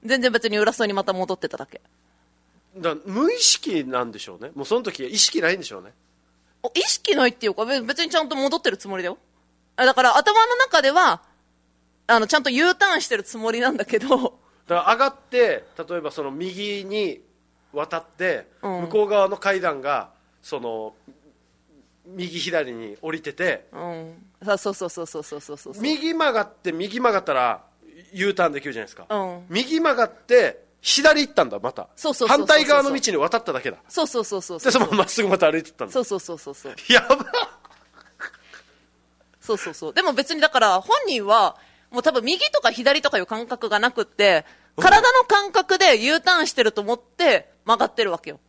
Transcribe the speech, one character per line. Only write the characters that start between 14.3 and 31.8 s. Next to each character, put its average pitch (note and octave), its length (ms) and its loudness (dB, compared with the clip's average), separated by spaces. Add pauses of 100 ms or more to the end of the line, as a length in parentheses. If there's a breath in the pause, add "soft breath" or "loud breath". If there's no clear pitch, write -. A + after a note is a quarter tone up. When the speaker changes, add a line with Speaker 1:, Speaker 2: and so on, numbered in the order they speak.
Speaker 2:
だ F3 160 0
か - 60 0
ら G#3 40 6
上 A3+ 40 4
が C4 120 2
っ C4+ 80 -8
て、 A#3 480 0 (240)
例 F3 80 -6
え E3+ 40 -4
ば D3+ 100 -8
そ D#3 120 -10
の C#3 80 -6
右 F#3+ 540 -8
に G3 360 -6 (520)
渡 D3+ 260 -6
っ E3 60 -10
て、 F3 440 -6 (140)
Speaker 1:
う G3 60 -6
ん。 F#3 140 -6
Speaker 2:
向 F3 60 -8
こ G#3 160 2
う G3+ 40 -6
側 G3 200 4
の G3+ 80 -4
階 G3 240 -2
段 D#3+ 200 -4
が、 C3 300 -4 (320)
そ C#3+ 180 -10
の、 A2 340 -8 (1080)
右 F3+ 360 -10
左 D#3 320 -4
に A2+ 280 -14
降 D#3+ 120 -8
り D#3 100 -8
て C#3+ 100 -10
て、 E3 400 -4
Speaker 1:
う - 60 -16
ん。 E3 360 -14 (300)
そ G3+ 100 0
う F#3+ 40 -4
そ G3+ 120 -4
う G3 40 -6
そ F#3+ 120 -8
う E3 40 -8
そ F3 120 -10
う E3 40 -10
そ D#3+ 140 -12
う - 20 -12
そ D3 140 -14
う D3 40 -12
そ D3 140 -16
う - 20 -20
そ - 140 -20
う。 - 80 -16
Speaker 2:
右 D4+ 360 -4
曲 D#4 180 0
が A3+ 80 0
っ G3+ 120 -6
て、 - 200 -8
右 F#3+ 260 -8
曲 B3 140 2
が G3 80 2
っ F#3 40 -14
た D#3 80 -4
ら、 B2 320 0 (480)
U G3 220 -2
タ F#3 120 2
ー - 20 4
ン D3+ 40 0
で C#3 80 -8
き C3+ 60 -10
る C#3+ 60 -8
じ A2+ 60 -8
ゃ A2 40 -8
な - 20 -8
い - 20 -18
で - 40 -20
す - 60 -20
か。 F2 120 -20
Speaker 1:
う G#3+ 80 -4 (240)
ん。 F3+ 80 -20
Speaker 2:
右 B3+ 320 -2
曲 D#4 140 2
が A#3 100 0
っ - 80 -8
て、 A3+ 520 2 (160)
左 D4 460 4
行 - 40 -12
っ - 20 -20
た F3 120 2
ん B2+ 40 -6
だ、 G2+ 120 -8
ま B2 120 -6
た。 - 220 -14